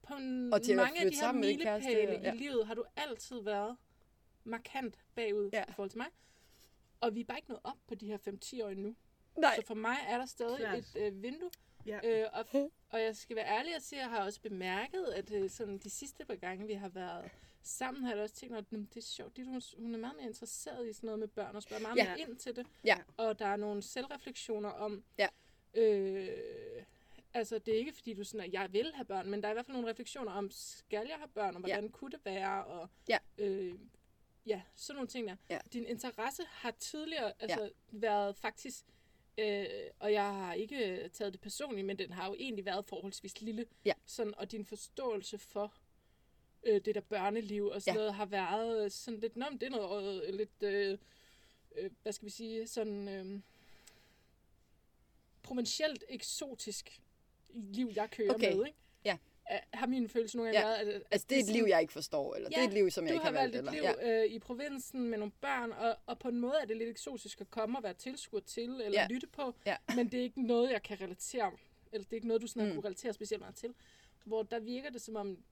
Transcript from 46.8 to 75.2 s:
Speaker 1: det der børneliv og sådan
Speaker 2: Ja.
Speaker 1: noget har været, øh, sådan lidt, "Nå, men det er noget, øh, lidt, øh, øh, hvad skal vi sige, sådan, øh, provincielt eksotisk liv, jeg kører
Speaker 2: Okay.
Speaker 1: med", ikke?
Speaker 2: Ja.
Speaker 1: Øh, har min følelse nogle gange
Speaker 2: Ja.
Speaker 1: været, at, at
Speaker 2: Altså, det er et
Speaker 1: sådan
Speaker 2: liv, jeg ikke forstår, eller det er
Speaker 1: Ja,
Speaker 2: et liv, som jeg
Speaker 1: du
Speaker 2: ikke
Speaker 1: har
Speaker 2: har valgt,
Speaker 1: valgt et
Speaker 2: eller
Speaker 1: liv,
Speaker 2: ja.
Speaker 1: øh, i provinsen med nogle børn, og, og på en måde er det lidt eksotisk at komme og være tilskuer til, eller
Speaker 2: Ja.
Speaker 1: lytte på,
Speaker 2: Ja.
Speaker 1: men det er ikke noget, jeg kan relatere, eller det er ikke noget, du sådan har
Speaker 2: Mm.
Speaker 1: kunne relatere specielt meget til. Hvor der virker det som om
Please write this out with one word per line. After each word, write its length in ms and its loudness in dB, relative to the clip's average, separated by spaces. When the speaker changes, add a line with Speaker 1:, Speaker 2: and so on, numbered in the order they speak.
Speaker 1:
det 100 2
der 60 -2
børneliv 640 2
og 160 0
sådan 120 2
Speaker 2:
Ja. 60 4
Speaker 1:
noget 140 2
har 120 -2
været, 600 2
øh, 60 -2
sådan 280 -8
lidt, 160 -2
"Nå, 140 -2
men 100 -8
det 60 -2
er 40 -4
noget, 580 -2
øh, 60 -2
lidt, 300 -2
øh, 340 2
øh, 160 -4
hvad 100 -4
skal 120 -10
vi 60 -8
sige, 360 -6
sådan, 400 -2
øh, 320 -6
provincielt 640 0
eksotisk 920 -8
liv, 420 -2
jeg 160 0
kører 220 4
Speaker 2:
Okay. 220 6
Speaker 1:
med", 100 4
ikke? 120 -8
Speaker 2:
Ja. 120 4
Speaker 1:
Øh, 60 0
har 140 0
min 220 2
følelse 280 0
nogle 140 2
gange 80 8
Speaker 2:
Ja. 60 4
Speaker 1:
været, 120 0
at, 80 0
at 160 -6
Speaker 2:
Altså, 180 4
det 60 6
er 40 10
et 60 6
Speaker 1:
sådan 160 6
Speaker 2:
liv, 80 8
jeg 120 10
ikke 120 2
forstår, 420 -2
eller 140 -4
det 80 2
er 40 6
Speaker 1:
Ja, 60 8
Speaker 2:
et 60 2
liv, 180 8
som 140 0
jeg 40 2
Speaker 1:
du 40 4
Speaker 2:
ikke 120 4
Speaker 1:
har 60 6
Speaker 2:
har 80 4
valgt, 160 4
Speaker 1:
valgt 140 -2
et 80 -4
Speaker 2:
eller 160 4
Speaker 1:
liv, 140 0
Speaker 2:
ja. 180 6
Speaker 1:
øh, 60 4
i 80 -6
provinsen 720 -4
med 80 0
nogle 140 -2
børn, 300 0
og, 240 2
og 140 -4
på 80 -4
en 120 0
måde 220 2
er 40 0
det 120 0
lidt 120 0
eksotisk 520 -8
at 100 -12
komme 280 0
og 40 -8
være 100 -2
tilskuer 460 -6
til, 300 -4
eller 320 4
Speaker 2:
Ja. 80 4
Speaker 1:
lytte 180 -2
på, 260 -4
Speaker 2:
Ja. 120 2
Speaker 1:
men 160 4
det 80 0
er 40 2
ikke 180 -2
noget, 300 6
jeg 120 0
kan 180 -6
relatere, 500 -2
eller 140 -4
det 60 -8
er 40 -4
ikke 120 -2
noget, 140 4
du 60 -6
sådan 140 -2
har 80 4
Speaker 2:
Mm. 60 0
Speaker 1:
kunne 120 -4
relatere 260 -4
specielt 280 -4
meget 140 -12
til. 180 -6
Hvor 180 0
der 160 -2
virker 300 -4
det 120 -10
som 140 -8
om 360 -4